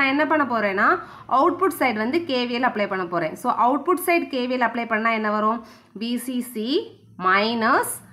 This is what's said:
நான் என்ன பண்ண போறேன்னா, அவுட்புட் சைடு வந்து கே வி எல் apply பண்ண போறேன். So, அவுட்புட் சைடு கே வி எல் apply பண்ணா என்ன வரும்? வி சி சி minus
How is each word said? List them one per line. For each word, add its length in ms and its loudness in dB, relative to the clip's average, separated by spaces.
நான் 120 2
என்ன 180 2
பண்ண 220 2
போறேன்னா, 340 2
அவுட்புட் 420 2
சைடு 220 0
வந்து 160 0
கே 80 0
வி 80 -2
எல் 100 2
apply 240 -2
பண்ண 120 -2
போறேன். 280 -2
So, 60 -2
அவுட்புட் 400 2
சைடு 180 2
கே 160 -2
வி 80 0
எல் 100 2
apply 240 -4
பண்ணா 260 2
என்ன 180 0
வரும்? 220 0
வி 100 -4
சி 100 -4
சி 160 -4
minus 640 2